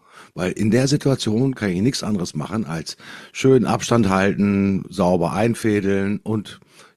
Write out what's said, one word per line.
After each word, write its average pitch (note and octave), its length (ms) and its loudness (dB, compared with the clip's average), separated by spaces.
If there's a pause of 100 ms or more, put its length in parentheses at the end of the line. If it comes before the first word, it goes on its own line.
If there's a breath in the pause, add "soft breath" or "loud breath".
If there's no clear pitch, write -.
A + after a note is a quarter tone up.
(340 loud breath)
Weil F2+ 200 -2
in G#2 180 0
der B2+ 160 4
Situation C3 640 0
kann G#2 180 -2
ich F2 100 -2
nichts B2+ 200 0
anderes G2 320 -4
machen, G2 300 -6
als D#2+ 320 -10 (380 loud breath)
schön C3 320 4
Abstand A#2 420 2
halten, G2 800 2
sauber F2 460 0
einfädeln G2+ 920 0
und, G#2+ 380 -6 (360 soft breath)